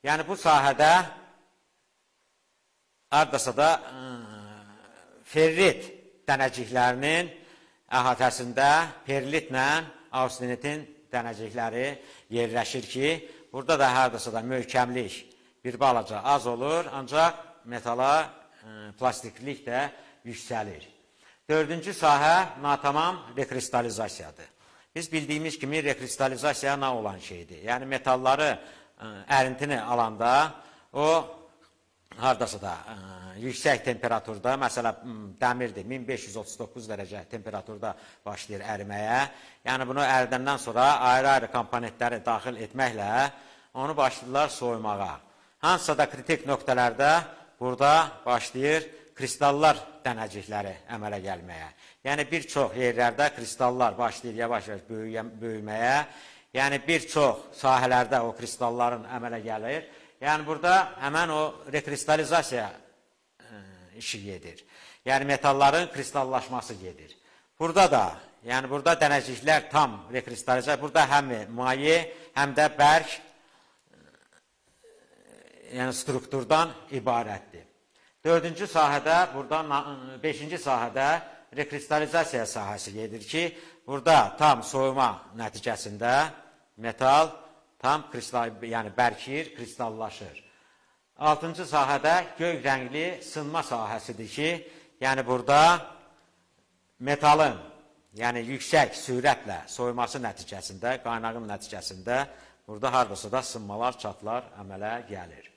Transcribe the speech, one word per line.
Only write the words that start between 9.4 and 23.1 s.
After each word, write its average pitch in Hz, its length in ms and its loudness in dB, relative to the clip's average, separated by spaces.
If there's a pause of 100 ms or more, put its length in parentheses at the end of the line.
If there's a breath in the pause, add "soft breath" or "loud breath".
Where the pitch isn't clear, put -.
austenitin 127 680 -4 (260)
dənəcikləri 113 760 -4 (440 loud breath)
yerləşir 117 560 -2
ki, 131 220 -2 (420 loud breath)
burada 139 280 0
da 135 160 6
hardasa 123 380 2
da 113 140 -4
möhkəmlik 123 680 -2 (480 soft breath)
bir 120 160 -8
balaca 113 420 2
az 131 240 2
olur, 143 460 -2
ancaq 139 720 0
metala, 123 460 0 (500)
ə, 107 360 -18
plastiklik 127 680 -4
də 127 220 -2 (360 loud breath)
yüksəlir. 107 640 -10 (640 soft breath)
Dördüncü 156 420 0
sahə 156 720 4
natamam 147 560 0 (180)